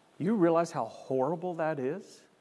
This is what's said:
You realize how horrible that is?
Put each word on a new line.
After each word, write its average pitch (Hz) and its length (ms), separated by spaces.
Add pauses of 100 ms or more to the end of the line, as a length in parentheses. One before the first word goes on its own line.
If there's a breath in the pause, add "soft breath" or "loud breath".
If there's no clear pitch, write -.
(180)
You 180 160
realize 170 380
how 123 140
horrible 165 680
that 156 240
is? 143 440 (180)